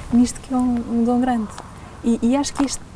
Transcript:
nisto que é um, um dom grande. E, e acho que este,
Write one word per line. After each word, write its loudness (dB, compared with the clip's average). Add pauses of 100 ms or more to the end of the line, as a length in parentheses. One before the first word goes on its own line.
(120)
nisto 4
que -10
é 0
um, 2 (160)
um 2
dom 4
grande. 2 (560)
E, 2
e 4
acho 0
que 0
este, -6 (140)